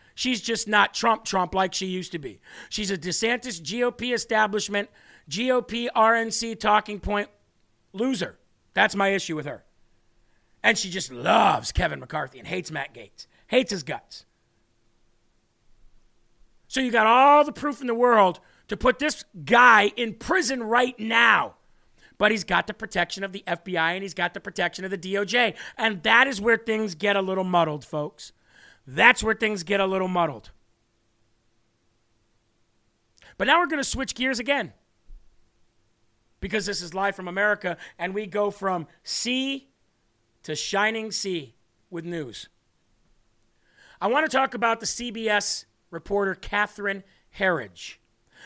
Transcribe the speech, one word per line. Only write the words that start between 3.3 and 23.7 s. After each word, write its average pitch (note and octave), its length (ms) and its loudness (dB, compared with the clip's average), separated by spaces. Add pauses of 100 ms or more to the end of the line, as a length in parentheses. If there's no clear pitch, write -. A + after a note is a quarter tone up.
G F3+ 240 -4
O B3 60 2
P B3 240 -6
establishment, G#3 760 0 (380)
G A3+ 240 -2
O B3+ 120 2
P A#3+ 320 -4
R A3+ 200 6
N A3+ 140 0
C A#3 240 -4
talking G#3 460 0
point G3+ 300 -4 (600)
loser. F#3+ 460 -4 (360)
That's G3+ 220 2
my G3 140 2
issue F#3 260 -4
with D3 100 -8
her. C3 200 -12 (1000)
And A3 140 2
she G3 120 -6
just F3 220 -8
loves D#3 640 2
Kevin D3+ 260 -2
McCarthy C3 400 -8
and A2+ 80 -18
hates F3+ 240 -8
Matt D3 220 -8
Gaetz. - 340 -20 (200)
Hates B3+ 240 2
his F3+ 120 -6
guts. - 420 -12 (2500)
So - 100 -4
you C4 100 0
got A3 160 4
all C4+ 380 8
the D4 80 -6
proof C#4 300 -6
in C4 60 -8
the A#3+ 60 0
world A3+ 460 6 (300)
to G3+ 80 -6
put B3 220 2
this - 260 -2 (180)
guy A3 540 8
in A3+ 160 -4
prison C4 500 -2
right B3 340 0
now. A3 580 2 (600)
But G#3 140 4
he's G#3 140 -2
got F3 220 0
the G#3 60 -8
protection F#3+ 520 -4
of F#3 80 -8
the G3+ 120 -14
F E3+ 200 -6
B F3+ 100 -6